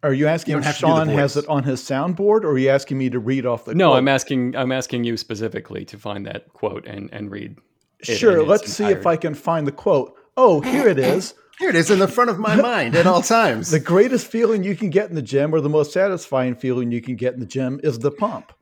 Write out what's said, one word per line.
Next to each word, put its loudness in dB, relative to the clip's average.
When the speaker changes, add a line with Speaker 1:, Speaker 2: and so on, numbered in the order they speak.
Speaker 1:
Are 2
you 2
asking -2
Speaker 2:
You 0
don't 0
Speaker 1:
if -2
Speaker 2:
have -2
to -8
do 0
the 4
Speaker 1:
Sean 2
has 0
Speaker 2:
voice. -2
Speaker 1:
it -12
on 0
his -4
soundboard, 0
or 0
are 2
you 2
asking 0
me -2
to -4
read -2
off -2
the -8
Speaker 3:
No, 4
Speaker 1:
quote? 6
Speaker 3:
I'm 2
asking, -2
I'm -2
asking -4
you -4
specifically -10
to -20
find -10
that -14
quote -8
and, -14
and -12
read -14
it -4
Speaker 1:
Sure, 4
Speaker 3:
in 4
its 2
Speaker 1:
let's 2
see -4
if 2
Speaker 3:
entirety. 0
Speaker 1:
I 2
can -4
find -4
the -2
quote. 0
Oh, 6
here 0
it 2
is. 0
Speaker 2:
<laughs> -20
Here 0
it 2
is 2
in 6
the 2
front 2
of -4
my 0
Speaker 1:
<laughs> 6
Speaker 2:
mind 0
at 6
all 4
times. 0
Speaker 1:
The 2
greatest 2
feeling 0
you -2
can -4
get 0
in -10
the -4
gym, 0
or 2
the -2
most 0
satisfying -2
feeling -4
you -4
can -8
get -4
in -12
the -8
gym, -6
is -2
the -2
pump. -8